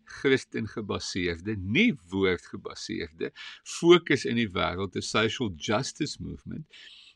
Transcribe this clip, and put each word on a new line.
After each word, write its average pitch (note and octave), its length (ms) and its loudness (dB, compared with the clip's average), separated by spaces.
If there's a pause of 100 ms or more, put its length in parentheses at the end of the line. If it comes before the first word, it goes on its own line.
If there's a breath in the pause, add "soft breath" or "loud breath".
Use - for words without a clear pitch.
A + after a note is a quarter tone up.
Christen B2+ 640 0
gebaseerde, F#2+ 880 -4
nie C3+ 380 2 (160)
woord F#2+ 360 0
gebaseerde - 840 -8 (320 loud breath)
fokus E3+ 600 6
in A#2+ 120 0
die A#2 140 0
wêreld, F2+ 460 -2
'n G#2+ 60 -4
social A2+ 540 0
justice - 680 -4
movement, E2+ 440 -10 (500 loud breath)